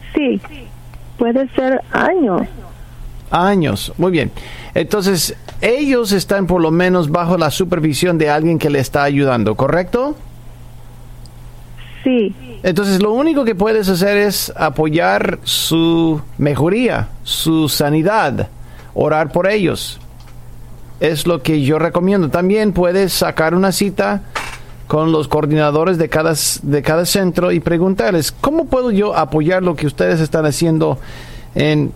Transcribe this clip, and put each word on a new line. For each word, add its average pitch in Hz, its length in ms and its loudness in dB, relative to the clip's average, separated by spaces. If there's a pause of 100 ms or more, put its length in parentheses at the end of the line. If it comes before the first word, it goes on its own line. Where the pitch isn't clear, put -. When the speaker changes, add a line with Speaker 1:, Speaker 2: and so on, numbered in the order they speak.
(140)
Speaker 1:
Sí, 247 280 0 (760)
puede 240 320 0
ser 262 320 0 (100)
años. 262 500 2 (880)
Speaker 2:
Años, 170 680 2
muy 180 140 2
bien. 147 200 0 (420)
Entonces, 185 600 0 (240)
ellos 247 540 2
están 196 340 0
por 180 140 2
lo 160 100 2
menos 180 380 4
bajo 175 280 2
la 160 140 2
supervisión 170 680 0
de 156 120 2
alguien 156 300 2
que 151 100 2
le 143 100 2
está 143 240 0
ayudando, 131 520 2
¿correcto? 180 600 0 (1900)
Speaker 1:
Sí. 233 300 0 (300)
Speaker 2:
Entonces, 190 380 2
lo 208 100 2
único 285 320 2
que 226 120 0
puedes 208 340 2
hacer 196 280 2
es 202 380 0
apoyar 165 880 0
su 165 760 2 (160)
mejoría, 147 720 0 (140)
su 160 440 0
sanidad, 151 800 0 (460)
orar 156 380 2
por 180 180 2
ellos. 196 500 -2 (1000)
Es 156 260 0
lo 170 140 2
que 156 200 2
yo 143 160 2
recomiendo. 175 520 2
También 196 420 2
puedes 180 400 2
sacar 160 420 0
una 190 200 4
cita 202 480 0 (680)
con 156 240 2
los 151 160 2
coordinadores 151 720 2
de 160 120 0
cada, 160 240 2 (280)
de 143 220 0
cada 160 240 2
centro 180 440 2
y 175 80 2
preguntarles, 185 720 2
"¿Cómo 311 340 0
puedo 254 260 0
yo 202 260 2
apoyar 156 460 2
lo 175 120 2
que 147 120 -2
ustedes 180 340 2
están 160 240 0
haciendo 156 540 2 (560)
en 147 400 2